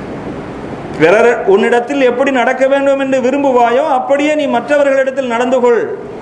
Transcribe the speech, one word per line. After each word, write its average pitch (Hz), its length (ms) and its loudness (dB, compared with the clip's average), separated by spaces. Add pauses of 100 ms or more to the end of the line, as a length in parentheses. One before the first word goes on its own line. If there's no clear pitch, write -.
(1000)
பிறர் 220 460 4
உன்னிடத்தில் 233 540 2
எப்படி 254 300 2
நடக்க 254 360 0
வேண்டும் 277 340 2
என்று 269 200 0
விரும்புவாயோ 254 680 2
அப்படியே 285 480 0
நீ 294 120 0
மற்றவர்களிடத்தில் 269 880 0
நடந்து 247 260 0
கொள். 233 380 0 (240)